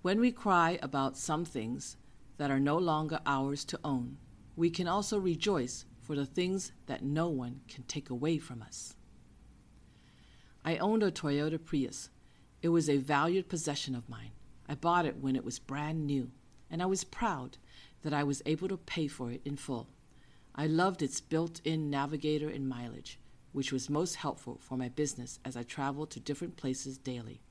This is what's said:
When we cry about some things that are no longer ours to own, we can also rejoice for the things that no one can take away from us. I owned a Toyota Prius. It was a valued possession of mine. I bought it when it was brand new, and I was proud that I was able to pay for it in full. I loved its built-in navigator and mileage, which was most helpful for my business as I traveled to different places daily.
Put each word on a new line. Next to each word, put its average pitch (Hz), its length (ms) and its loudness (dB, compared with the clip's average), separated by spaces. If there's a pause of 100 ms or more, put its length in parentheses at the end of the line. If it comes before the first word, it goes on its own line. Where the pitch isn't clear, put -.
When 196 180 2
we 240 140 6
cry 175 480 4
about 135 380 0
some 160 260 0
things 123 540 -6 (400)
that 143 120 0
are 135 80 4
no 143 200 4
longer 156 480 2
ours 139 400 0
to - 180 -6
own, 131 320 -2 (400)
we 170 140 4
can 175 180 0
also 202 300 2
rejoice 170 680 2 (160)
for 151 160 -4
the 143 80 2
things 180 480 0 (140)
that - 180 -6
no 151 240 2
one 127 400 -2
can - 140 -14
take - 260 -8
away 147 300 0
from 123 240 -10
us. - 320 -14 (1700)
I 165 140 0
owned 214 240 4
a 196 80 6
Toyota 156 520 0
Prius. - 460 -2 (540)
It 170 80 4
was 165 180 6
a 143 80 6
valued 151 540 4
possession 147 440 -2
of 117 140 -8
mine. 110 220 -12 (360)
I 143 100 -4
bought 170 280 4
it - 140 0
when 135 180 0
it - 80 -2
was 127 140 -6
brand 151 480 -2
new, 139 240 0 (400)
and 165 120 -2
I 185 40 2
was 190 180 0
proud 156 540 -2 (420)
that 147 140 -2
I 147 100 2
was 143 220 0
able 160 220 0
to 190 100 -2
pay 160 300 -2
for 127 220 -6
it 127 140 -8
in 143 140 -4
full. - 320 -6 (640)
I 151 140 0
loved 180 340 4
its - 180 -2
built-in 160 680 0
navigator 147 580 0
and 135 180 -4
mileage, 120 540 -8 (320)
which 139 200 0
was 131 160 -2
most 156 280 2
helpful - 440 -6
for - 160 -6
my 127 140 -2
business 139 520 -4
as 127 140 -8
I 120 60 -6
traveled 139 480 -4
to 120 100 -10
different 147 380 -6
places 131 400 -4
daily. 120 420 -8 (100)